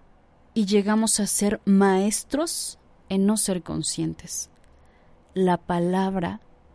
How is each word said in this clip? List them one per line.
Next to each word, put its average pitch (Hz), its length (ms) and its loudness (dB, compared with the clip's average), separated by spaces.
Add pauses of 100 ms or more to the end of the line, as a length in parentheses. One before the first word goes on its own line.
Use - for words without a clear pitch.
(540)
y 220 100 0
llegamos 214 560 2
a 196 60 0
ser 208 400 0
maestros 196 1120 2 (320)
en 196 160 2
no 214 100 2
ser 180 260 -2
conscientes. 160 840 -6 (880)
La 180 240 2
palabra 185 800 -2 (340)